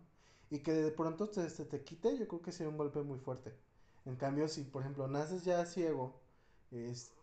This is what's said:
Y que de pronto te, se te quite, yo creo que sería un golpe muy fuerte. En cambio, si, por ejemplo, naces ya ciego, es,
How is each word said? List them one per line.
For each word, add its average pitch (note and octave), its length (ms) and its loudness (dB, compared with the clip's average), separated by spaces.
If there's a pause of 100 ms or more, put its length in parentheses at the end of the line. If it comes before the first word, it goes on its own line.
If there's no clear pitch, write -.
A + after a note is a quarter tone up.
(500)
Y D3 80 0
que D#3+ 140 2
de D#3 180 6
pronto E3 400 0
te, E3+ 180 2
se D3+ 160 -6
te C#3 180 -4
quite, B3 360 2
yo G#3+ 100 -2
creo E3+ 140 -4
que F3 100 -6
sería D#3 180 -2
un D3+ 60 -4
golpe D3 260 0
muy C#3 160 -4
fuerte. B2+ 360 -6 (500)
En B2+ 120 -4
cambio, C#3 300 2
si, D3+ 160 -2
por C3 200 -4
ejemplo, C#3 260 -2
naces D#3 360 0
ya F3 200 4
ciego, D3+ 560 0 (500)
es, A#2+ 420 -6 (100)